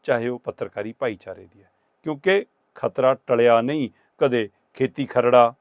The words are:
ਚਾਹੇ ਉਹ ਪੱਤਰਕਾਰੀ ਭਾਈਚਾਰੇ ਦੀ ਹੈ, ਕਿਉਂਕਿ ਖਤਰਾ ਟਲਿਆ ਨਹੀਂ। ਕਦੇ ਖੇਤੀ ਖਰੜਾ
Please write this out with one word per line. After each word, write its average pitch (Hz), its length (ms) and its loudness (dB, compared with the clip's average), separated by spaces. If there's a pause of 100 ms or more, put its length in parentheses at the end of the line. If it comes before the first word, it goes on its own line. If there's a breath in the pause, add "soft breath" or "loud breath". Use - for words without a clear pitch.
ਚਾਹੇ 120 260 -2
ਉਹ 123 100 -8
ਪੱਤਰਕਾਰੀ 107 540 -10
ਭਾਈਚਾਰੇ 95 600 -10
ਦੀ 98 80 -20
ਹੈ, - 80 -20 (320)
ਕਿਉਂਕਿ 185 420 -2 (300)
ਖਤਰਾ 131 400 0
ਟਲਿਆ 120 460 2
ਨਹੀਂ। 131 300 -4 (280)
ਕਦੇ 123 300 0 (260)
ਖੇਤੀ 135 320 -4
ਖਰੜਾ 123 540 4